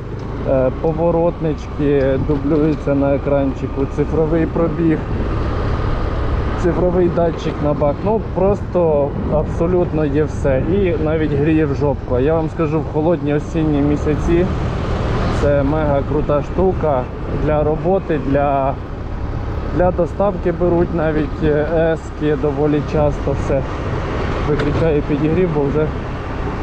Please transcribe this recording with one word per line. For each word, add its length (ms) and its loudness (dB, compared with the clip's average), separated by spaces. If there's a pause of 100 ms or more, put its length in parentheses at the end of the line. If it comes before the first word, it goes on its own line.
(500)
е, 220 2 (100)
поворотнички, 1500 0
дублюється 680 0
на 200 2
екранчику, 720 0 (100)
цифровий 500 0
пробіг, 520 0 (1700)
цифровий 520 2
датчик 380 0 (100)
на 100 2
бак. 220 0 (100)
Ну, 160 0 (140)
просто 720 2 (240)
абсолютно 720 0
є 180 2
все. 480 0
І 320 2
навіть 280 0
гріє 340 2
в 100 0
жопку. 400 0
А 40 2
я 140 4
вам 160 0
скажу, 300 0
в 140 -4
холодні 400 0
осінні 480 0
місяці 640 2 (960)
це 220 4
мега 360 0 (120)
крута 320 0
штука 600 0 (420)
для 180 2
роботи, 640 0
для, 460 0 (1000)
для 160 2
доставки 600 0
беруть 440 2
навіть, 480 0
е, 240 2 (260)
ески 480 -2
доволі 400 2 (100)
часто 520 0
все. 180 0 (880)
Виключаю 520 2
підігрів, 540 2
бо 60 2
вже 240 0 (760)